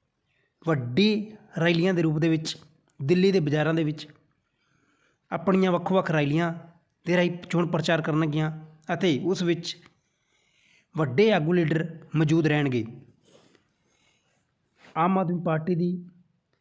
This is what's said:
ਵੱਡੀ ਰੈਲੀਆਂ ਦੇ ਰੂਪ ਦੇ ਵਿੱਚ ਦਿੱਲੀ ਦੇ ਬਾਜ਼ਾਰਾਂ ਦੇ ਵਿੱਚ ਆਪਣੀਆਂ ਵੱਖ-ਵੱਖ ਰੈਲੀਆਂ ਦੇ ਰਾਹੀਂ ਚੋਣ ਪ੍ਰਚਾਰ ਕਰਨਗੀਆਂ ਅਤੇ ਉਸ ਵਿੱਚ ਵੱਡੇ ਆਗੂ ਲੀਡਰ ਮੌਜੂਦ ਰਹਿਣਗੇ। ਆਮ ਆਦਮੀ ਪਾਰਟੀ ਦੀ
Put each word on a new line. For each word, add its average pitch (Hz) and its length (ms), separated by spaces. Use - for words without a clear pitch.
ਵੱਡੀ 165 720
ਰੈਲੀਆਂ 170 340
ਦੇ 170 80
ਰੂਪ 156 180
ਦੇ 165 100
ਵਿੱਚ 160 260
ਦਿੱਲੀ 180 320
ਦੇ 185 80
ਬਾਜ਼ਾਰਾਂ 151 340
ਦੇ 165 100
ਵਿੱਚ 151 240
ਆਪਣੀਆਂ 190 400
ਵੱਖ-ਵੱਖ 180 400
ਰੈਲੀਆਂ 160 420
ਦੇ 175 100
ਰਾਹੀਂ 175 160
ਚੋਣ 170 180
ਪ੍ਰਚਾਰ 160 340
ਕਰਨਗੀਆਂ 156 500
ਅਤੇ 170 300
ਉਸ 185 200
ਵਿੱਚ 170 340
ਵੱਡੇ 156 380
ਆਗੂ 170 200
ਲੀਡਰ 165 340
ਮੌਜੂਦ 156 320
ਰਹਿਣਗੇ। 143 380
ਆਮ 180 240
ਆਦਮੀ 175 240
ਪਾਰਟੀ 160 320
ਦੀ 175 220